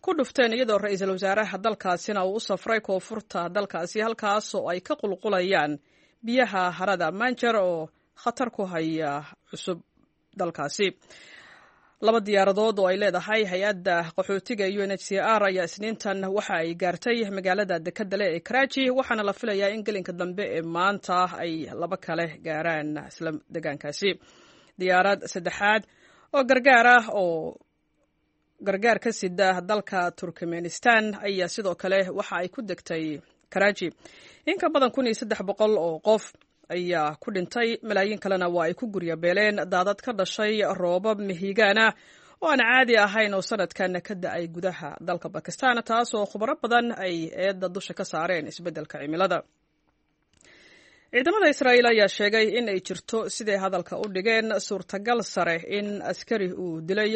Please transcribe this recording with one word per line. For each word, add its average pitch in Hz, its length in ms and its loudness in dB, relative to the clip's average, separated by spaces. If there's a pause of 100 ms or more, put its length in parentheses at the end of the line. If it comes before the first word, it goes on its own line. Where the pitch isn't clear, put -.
ku 370 100 -2
dhufteen, 247 380 2
iyadoo 226 260 2
ra'iisul 196 320 -2
wasaaraha 190 480 0
dalkaasina 202 640 -2
uu 190 140 -2
u 226 40 -4
safray 214 400 -2
koonfurta 202 680 -6
dalkaasi, 185 520 -4
halkaas 214 540 0
oo 185 140 -2
ay 180 120 -2
ka - 140 -4
qulqulayaan 185 760 0 (520)
biyaha 220 460 2
harada 180 400 0
Manjar 233 460 0
oo 175 320 0 (300)
khatar 233 320 -2
ku 220 140 -6
haya 160 480 -2 (320)
cusub 170 340 -8 (580)
dalkaasi. 170 520 -2 (1120)
Laba 220 180 4
diyaaradood 196 580 2
oo 190 80 2
ay 185 100 2
leedahay 202 460 0
hay-adda 185 540 -2 (180)
qaxootiga 196 520 -4
U 202 160 -2
N 196 120 -2
H 190 80 -10
C 196 160 -4
R 208 240 2
ayaa 185 240 0
Isniintan 202 520 -6 (120)
waxa 202 240 -2
ay 165 140 -2 (100)
gaartay 185 480 -2
magaalada 190 560 -2
dekedda 196 340 -6
leh 202 140 0
ee 165 100 -4
Karachi, 262 500 0
waxaana 247 340 0
la 202 100 0
filayaa 202 400 -2
in 220 80 -8
gelinka 196 320 -6
dambe 180 320 -6
ee 143 160 -4
maanta 180 560 0 (160)
ay 170 180 -6 (220)
laba 170 240 -6
kale 170 280 -4 (120)
gaaraan 156 520 -4 (180)
isla 160 220 -8 (200)
deegaankaasi. 156 600 -4 (680)
Diyaarad 185 480 4
saddexaad 202 560 0 (520)
oo 277 100 4
gargaar 247 420 8
ah 247 240 10
oo 170 480 -2 (1000)
gargaar 196 380 2
ka 233 140 -2
sida 190 360 0 (120)
dalka 190 400 -2 (100)
Turkmenistan 175 960 0 (140)
ayaa 196 320 -2
sidoo 196 240 -4
kale 190 240 0 (160)
waxa 196 220 -6
ay 180 120 -4
ku 269 140 -12
degtay 170 420 -6 (480)
Karachi. 196 360 2 (560)
In 381 140 0
ka 359 120 0
badan 277 200 4
kun 262 160 0
iyo 226 80 0
saddex 214 280 -4
boqol 214 320 2
oo 165 240 0
qof 214 260 4 (460)
ayaa 170 460 0
ku - 160 -10
dhintay, 202 360 0 (120)
malaayiin 208 400 0
kalena 190 280 0
waa 175 180 2
ay 175 100 0
ku - 100 -6
gurya 175 300 -4
beeleen 190 480 2
daadad 185 380 0
ka 254 100 -6
dhashay 214 420 -2 (220)
roobab 185 400 0
mihigaan 196 640 2
ah 220 120 6 (500)
oo 339 80 0
aan 269 100 4
caadi 240 360 6
ahayn 208 380 4
oo 190 60 2
sanadkan 185 520 -2 (120)
ka 214 100 -8
da'ay 175 380 -4
gudaha 170 380 -6 (100)
dalka 170 320 -6
Pakistan, 233 480 0
taas 233 320 0
oo 208 160 0
khubaro 226 320 -2
badan 240 320 4
ay 185 220 -4 (180)
eedda 185 400 -2
dusha 185 240 -10
ka 190 80 -6
saareen 170 420 -4
isbeddelka 160 520 -10
cimilada. 165 400 0 (1700)
Ciidamada 330 360 4
Israa'iil 247 400 6
ayaa 214 200 6
sheegay 214 440 2
in 233 160 0
ay 190 160 -2
jirto, 190 340 -6 (140)
siday 208 240 -2
hadalka 190 400 -2
u 185 160 -4
dhigeen, 220 360 0 (120)
suurtagal 202 640 -2
sare 170 400 0
in 208 240 -4 (160)
askari 202 480 -2
uu 170 320 -6
dilay 208 320 0